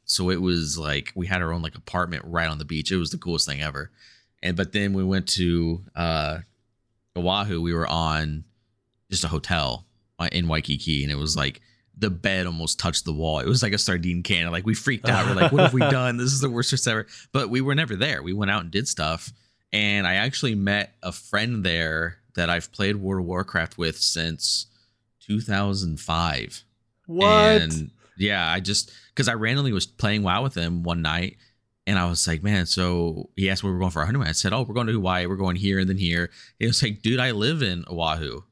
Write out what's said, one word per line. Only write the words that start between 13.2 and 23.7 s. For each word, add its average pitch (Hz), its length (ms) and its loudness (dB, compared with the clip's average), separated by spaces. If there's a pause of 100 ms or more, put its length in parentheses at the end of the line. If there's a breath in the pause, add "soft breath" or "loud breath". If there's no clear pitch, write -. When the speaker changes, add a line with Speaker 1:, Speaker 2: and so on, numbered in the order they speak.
Speaker 1:
It 64 80 -2
was 123 160 2
like 104 100 0
a 104 60 0
sardine 87 420 0
can. 85 300 0
Like, 92 160 -2
we 110 80 2
freaked 120 340 -2
out. 98 160 2
We're 98 80 2
like, 143 180 4
"What 147 120 6
have 127 100 4
we 127 60 4
Speaker 2:
<laughs> 143 100 4
Speaker 1:
done? 127 280 2
This 127 140 0
is 135 100 0
the 139 80 0
worst 120 200 -2
trip 131 160 0
ever." 110 220 0 (240 loud breath)
But 127 180 0
we 123 100 0
were 135 140 0
never 139 220 0
there. 104 260 0
We 87 120 -4
went 101 180 0
out 101 100 0
and 85 80 -8
did 95 180 -2
stuff. - 460 -4 (400)
And 104 320 2
I 90 100 2
actually 117 380 0
met 101 480 0
a 90 100 -6
friend 107 540 -2
there 82 520 0 (180)
that 87 160 2
I've 85 200 -2
played 101 260 0
World 95 240 -2
of 87 40 -2
Warcraft 90 540 -4